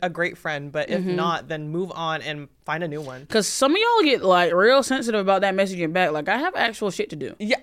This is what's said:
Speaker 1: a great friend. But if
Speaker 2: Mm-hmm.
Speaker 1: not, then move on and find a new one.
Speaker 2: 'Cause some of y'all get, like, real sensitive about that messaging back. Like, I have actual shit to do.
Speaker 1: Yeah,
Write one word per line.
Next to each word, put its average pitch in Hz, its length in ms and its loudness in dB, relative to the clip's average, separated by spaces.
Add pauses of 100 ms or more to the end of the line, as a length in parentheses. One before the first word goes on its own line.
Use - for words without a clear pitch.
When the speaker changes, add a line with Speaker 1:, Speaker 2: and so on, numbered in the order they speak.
Speaker 1:
a 180 60 -2
great 170 280 -4
friend. 143 340 -8
But 151 180 -4
if 190 100 -2
Speaker 2:
Mm-hmm. 180 160 -2
Speaker 1:
not, 165 320 -2
then 151 220 -6
move 170 260 -4
on 160 260 -4
and 147 280 -8 (160)
find 160 180 -4
a 170 60 -4
new 147 120 -8
one. 131 260 -14
Speaker 2:
'Cause 214 200 0
some 277 260 2
of 403 80 2
y'all 466 220 4
get, 269 200 4
like, 185 300 6
real 262 300 6
sensitive 233 380 -2
about 190 200 2
that 196 140 0
messaging 185 380 -2
back. 180 180 2
Like, 151 180 -4
I 214 100 0
have 349 180 -2
actual 214 340 -2
shit - 200 -6
to 165 40 -10
do. 135 240 -10
Speaker 1:
Yeah, 208 240 0